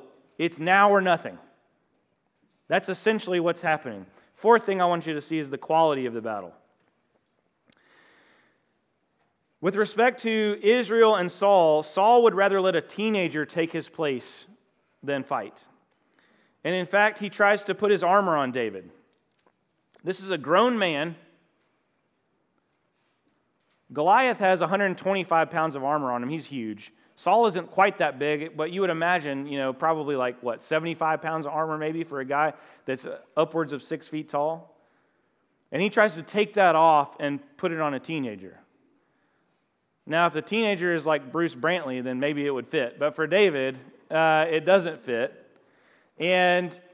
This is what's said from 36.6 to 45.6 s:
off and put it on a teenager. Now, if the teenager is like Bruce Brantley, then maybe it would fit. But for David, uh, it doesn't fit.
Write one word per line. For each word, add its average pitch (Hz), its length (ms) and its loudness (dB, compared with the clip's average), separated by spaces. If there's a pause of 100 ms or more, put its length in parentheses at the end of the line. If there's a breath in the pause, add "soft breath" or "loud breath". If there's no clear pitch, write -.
off 156 440 4
and 143 220 -4 (160)
put 175 160 -4
it 160 80 -4
on 147 120 -2
a 127 60 -6
teenager. 113 580 -10 (1500)
Now, 170 220 2
if 151 60 -6
the 156 80 -4
teenager 196 520 -2
is 151 120 -2
like 143 240 0
Bruce 160 260 -4
Brantley, 135 460 -2
then 127 200 -6
maybe 143 240 -2
it 143 60 -2
would 123 160 -6
fit. 127 320 -4
But 147 160 -2
for 156 120 -2
David, 147 500 2 (320)
uh, 160 400 2
it 160 120 0
doesn't 170 420 2
fit. 120 300 -4 (840 soft breath)